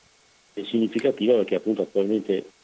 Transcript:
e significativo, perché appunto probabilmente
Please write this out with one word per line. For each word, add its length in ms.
e 100
significativo, 720
perché 200
appunto 280
probabilmente 600